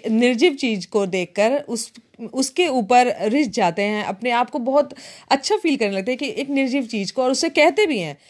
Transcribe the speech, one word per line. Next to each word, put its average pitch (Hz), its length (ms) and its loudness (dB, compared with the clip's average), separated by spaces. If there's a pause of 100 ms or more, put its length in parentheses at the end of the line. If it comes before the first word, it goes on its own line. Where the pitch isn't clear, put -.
निर्जीव 240 440 4
चीज 220 320 -4
को 202 200 0
देखकर 196 640 0
उस, 226 260 -8 (400)
उसके 277 340 0
ऊपर 247 540 2
रिझ 233 280 2
जाते 180 320 0
हैं, 208 220 -2
अपने 233 280 -4
आप 240 180 0
को 302 100 -6
बहुत 269 340 0 (360)
अच्छा 277 280 0
फील 302 200 0
करने 202 200 -2
लगते 190 140 -4
हैं 254 60 -2
कि 269 240 -6
एक 277 80 -6
निर्जीव 269 340 0
चीज 208 280 -6
को, 262 120 -2
और 254 80 2
उसे 330 180 0
कहते 339 360 4
भी 285 140 -2
हैं 156 180 -8 (120)